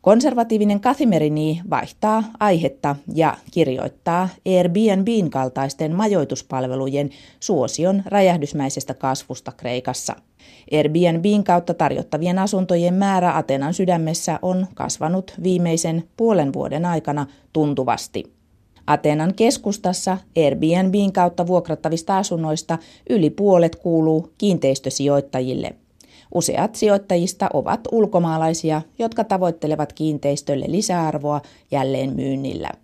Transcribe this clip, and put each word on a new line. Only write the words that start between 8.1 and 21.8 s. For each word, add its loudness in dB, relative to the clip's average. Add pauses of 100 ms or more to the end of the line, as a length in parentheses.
kasvusta -6
Kreikassa. -8 (560)
Airbnb:n 2
kautta 0
tarjottavien -2
asuntojen 0
määrä 2
Atenan -2
sydämessä -2
on -2
kasvanut -4 (100)
viimeisen 0 (140)
puolen 2
vuoden -4
aikana -2 (280)
tuntuvasti. -2 (540)
Atenan 2
keskustassa 0 (200)
Airbnb:n 2
kautta 2
vuokrattavista 0